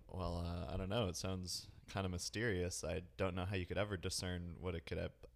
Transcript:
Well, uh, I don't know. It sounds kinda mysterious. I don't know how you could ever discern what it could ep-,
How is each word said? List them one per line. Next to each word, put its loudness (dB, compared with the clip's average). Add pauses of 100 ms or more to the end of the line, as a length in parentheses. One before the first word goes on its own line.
Well, 0
uh, -2
I 2
don't 0
know. 4
It -2
sounds -2 (260)
kinda 2
mysterious. 2
I 2 (160)
don't 2
know 2
how 2
you 2
could 0
ever 2
discern -2
what 0
it -4
could -2
ep-, -4